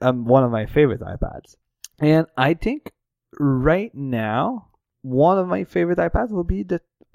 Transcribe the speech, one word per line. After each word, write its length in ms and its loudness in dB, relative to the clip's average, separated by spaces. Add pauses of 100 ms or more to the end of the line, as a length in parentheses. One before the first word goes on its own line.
um, 240 0
one 200 6
of 80 0
my 140 -4
favorite 340 2
iPads. 560 -10 (420)
And 280 4 (100)
I 180 2
think 380 -6 (480)
right 520 0
now, 760 -4 (340)
one 340 2
of 100 0
my 180 -2
favorite 340 -2
iPads 320 0
will 140 -4
be 180 -4
the 180 -4 (340)